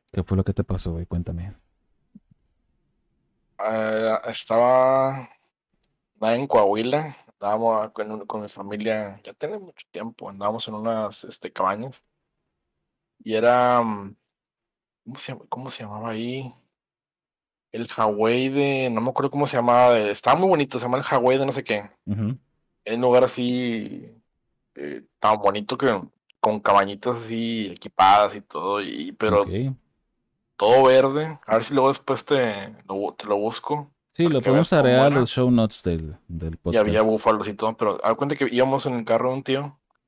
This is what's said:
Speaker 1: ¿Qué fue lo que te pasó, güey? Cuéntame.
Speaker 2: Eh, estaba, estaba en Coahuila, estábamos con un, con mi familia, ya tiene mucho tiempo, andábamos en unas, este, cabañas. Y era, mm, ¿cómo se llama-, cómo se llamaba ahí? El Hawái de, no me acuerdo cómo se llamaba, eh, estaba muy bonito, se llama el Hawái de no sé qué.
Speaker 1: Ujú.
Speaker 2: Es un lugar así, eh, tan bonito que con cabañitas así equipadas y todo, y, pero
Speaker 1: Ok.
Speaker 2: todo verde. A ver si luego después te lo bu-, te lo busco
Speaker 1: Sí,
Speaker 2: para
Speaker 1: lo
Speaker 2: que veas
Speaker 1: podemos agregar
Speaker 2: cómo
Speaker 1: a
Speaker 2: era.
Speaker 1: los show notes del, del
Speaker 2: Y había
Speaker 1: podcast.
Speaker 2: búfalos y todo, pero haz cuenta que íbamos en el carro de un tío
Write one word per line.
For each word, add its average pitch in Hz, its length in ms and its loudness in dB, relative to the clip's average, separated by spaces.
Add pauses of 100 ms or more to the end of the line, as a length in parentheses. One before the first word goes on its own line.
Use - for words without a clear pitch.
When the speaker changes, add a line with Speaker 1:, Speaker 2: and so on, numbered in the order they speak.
(120)
Speaker 1:
¿Qué 92 120 -4
fue 95 140 -2
lo 95 60 0
que 98 100 -4
te 104 100 -4
pasó, 90 280 -6
güey? 85 120 -8
Cuéntame. 87 500 -8 (2000)
Speaker 2:
Eh, 110 580 -2 (100)
estaba, 127 1000 2 (840)
estaba 113 220 0
en 135 120 -4
Coahuila, 123 680 2 (120)
estábamos 110 640 -2
con 107 200 -8
un, 104 140 -10
con 110 160 -8
mi 104 80 -12
familia, 104 760 -6
ya 101 100 -18
tiene - 240 -8
mucho - 340 -20
tiempo, 110 380 -12
andábamos 104 380 -6
en 110 60 -10
unas, 110 500 -6
este, - 280 -16
cabañas. 104 520 -6 (1200)
Y 110 100 -4
era, 123 480 4
mm, 101 340 -6 (880)
¿cómo - 140 -16
se - 140 -12
llama-, - 180 -18
cómo 127 200 -10
se - 140 -14
llamaba 107 260 -10
ahí? 120 440 -8 (1160)
El 117 160 -8
Hawái 113 600 0
de, 135 420 0
no 113 100 -4
me 123 100 -2
acuerdo 135 200 -4
cómo 143 160 -2
se 135 100 -4
llamaba, 120 420 6
eh, 104 140 0
estaba 127 260 2
muy 190 100 2
bonito, 147 300 0
se 113 60 -8
llama 123 140 -2
el 139 60 -6
Hawái 127 340 2
de 135 80 -2
no 139 60 -2
sé 123 120 -6
qué. 104 260 -4 (160)
Speaker 1:
Ujú. 107 320 -4 (460)
Speaker 2:
Es 110 120 -6
un 123 60 -4
lugar 127 220 6
así, 123 840 -4 (680)
eh, 71 260 -12 (180)
tan 107 200 2
bonito 104 380 -2
que 117 220 2 (400)
con 107 200 0
cabañitas 117 580 2
así 113 540 -6
equipadas 101 640 4
y 101 60 -14
todo, 98 400 -4
y, 82 300 -10
pero 104 340 2
Speaker 1:
Ok. 127 280 -4 (800)
Speaker 2:
todo 123 280 6
verde. 135 640 4
A 110 100 0
ver 113 80 0
si 143 100 -6
luego 135 140 4
después - 360 -2
te 107 460 0 (180)
lo 98 80 -6
bu-, 101 200 -6
te - 100 -14
lo 104 120 0
busco 127 540 -6 (200)
Speaker 1:
Sí, 170 160 0
Speaker 2:
para 147 80 2
Speaker 1:
lo 123 60 0
Speaker 2:
que 127 80 2
veas 147 180 4
Speaker 1:
podemos - 40 -4
agregar 131 300 6
Speaker 2:
cómo - 20 6
Speaker 1:
a 143 60 4
Speaker 2:
era. 139 100 2
Speaker 1:
los 117 100 2
show 127 200 0
notes 113 320 2
del, 80 340 -4 (100)
del 82 300 -8 (120)
Speaker 2:
Y 101 80 2
había 107 260 4
Speaker 1:
podcast. - 0 -
Speaker 2:
búfalos 110 460 2
y 104 60 -6
todo, 110 220 -4
pero 104 280 -2
haz 113 120 2
cuenta 143 200 -2
que 139 140 0
íbamos 131 360 0
en 127 80 -4
el 117 100 -6
carro 113 260 2
de 131 60 -2
un 139 60 -8
tío 139 380 -4 (280)